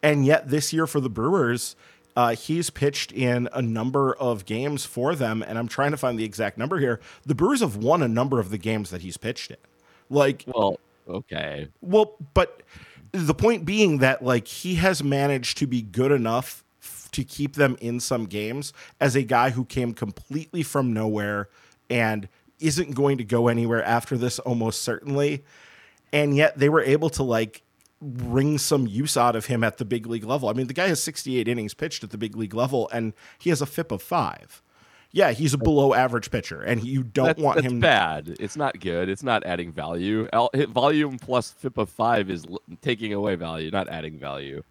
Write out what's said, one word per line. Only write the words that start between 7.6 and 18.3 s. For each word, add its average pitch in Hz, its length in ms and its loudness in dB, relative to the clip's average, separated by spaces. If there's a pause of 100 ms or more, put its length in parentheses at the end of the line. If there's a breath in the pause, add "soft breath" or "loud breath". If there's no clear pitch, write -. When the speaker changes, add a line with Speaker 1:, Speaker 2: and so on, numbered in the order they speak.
Speaker 1:
have 131 160 0
won 143 260 4
a 123 60 2
number 123 300 2
of 95 120 -2
the 107 80 -4
games 107 320 -2
that 90 100 -8
he's 87 160 -12
pitched - 340 -8
in. - 60 -18 (540 soft breath)
Like, 139 360 2
Speaker 2:
Well, 107 320 0 (300)
okay. 78 600 -8 (120)
Speaker 1:
Well, 214 360 2 (180)
but - 280 2 (500 loud breath)
the 160 220 0
point 208 300 2
being 185 340 4
that, 131 240 4
like, 123 240 2
he - 300 -6
has 165 260 2
managed 139 560 0
to 143 80 0
be 123 140 0
good 120 320 0
enough 120 520 0 (180)
f-, - 300 -18
to 131 120 -4
keep 143 300 -6
them 139 260 2
in 120 180 -4
some 117 280 -4
games 107 480 -6 (260 loud breath)